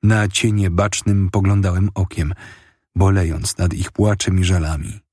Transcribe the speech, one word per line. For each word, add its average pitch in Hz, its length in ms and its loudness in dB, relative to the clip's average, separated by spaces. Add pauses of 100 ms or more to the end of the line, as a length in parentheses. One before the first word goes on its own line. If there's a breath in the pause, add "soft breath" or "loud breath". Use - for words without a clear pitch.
Na 107 260 2
cienie 104 420 0
bacznym 98 600 0
poglądałem 98 640 2
okiem, 90 400 -2 (600 loud breath)
bolejąc 90 640 0
nad 87 160 0
ich 90 180 -6
płaczem 95 480 0
i 92 40 2
żalami. 87 560 -2 (120)